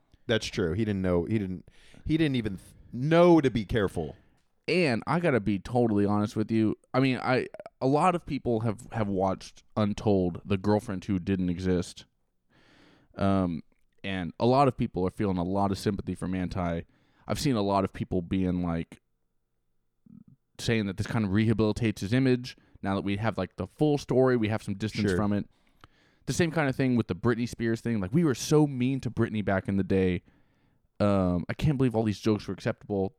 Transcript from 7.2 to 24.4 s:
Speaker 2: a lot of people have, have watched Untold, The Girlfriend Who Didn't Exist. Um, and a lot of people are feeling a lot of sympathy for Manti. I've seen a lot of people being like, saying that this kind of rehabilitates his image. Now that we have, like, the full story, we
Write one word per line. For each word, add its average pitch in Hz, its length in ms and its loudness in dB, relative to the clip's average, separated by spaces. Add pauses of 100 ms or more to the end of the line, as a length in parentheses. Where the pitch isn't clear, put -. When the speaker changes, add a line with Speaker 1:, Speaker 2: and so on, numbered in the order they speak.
Speaker 2:
a 123 80 -4
lot 160 280 2
of 165 100 -8
people 123 360 -2
have, 113 180 -2 (120)
have 110 160 -2
watched 95 540 -2 (160)
Untold, 101 640 2
The 101 140 -2
Girlfriend 98 480 -2
Who 98 140 0
Didn't 90 300 0
Exist. 90 560 -2 (1120)
Um, 95 440 0 (420)
and 92 360 -6
a 117 80 2
lot 135 200 4
of 123 100 0
people 92 280 -2
are 92 60 0
feeling 98 260 -2
a 90 60 -2
lot 98 280 0
of 98 60 -2
sympathy 98 380 -4
for - 120 -8
Manti. 90 580 -4 (420)
I've 104 120 -4
seen 139 160 0
a 107 60 0
lot 98 220 2
of 92 100 -4
people 95 300 -4
being 90 400 0
like, 85 360 -6 (1600)
saying 113 280 0
that 92 100 -6
this 104 100 -4
kind 113 180 -2
of 95 60 -2
rehabilitates 110 680 2
his 98 140 -4
image. 127 440 0 (240)
Now 98 140 -2
that 92 80 -4
we 98 140 -2
have, 107 200 -2
like, 92 200 -6
the 92 100 -6
full 151 300 0
story, 127 400 2
we 107 100 0